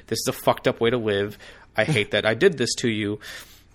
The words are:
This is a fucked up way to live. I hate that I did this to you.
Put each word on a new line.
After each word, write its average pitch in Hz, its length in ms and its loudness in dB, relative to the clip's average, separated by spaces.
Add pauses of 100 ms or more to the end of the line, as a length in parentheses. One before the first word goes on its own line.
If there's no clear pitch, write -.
This 113 140 -4
is - 60 -6
a 131 60 0
fucked - 340 0
up 123 140 0
way 117 80 4
to 127 80 2
live. 104 400 -2 (400)
I 110 60 2
hate 107 280 0
that 104 140 0
I 110 80 2
did 147 240 4
this 120 220 -2
to 123 100 0
you. 104 300 -2 (560)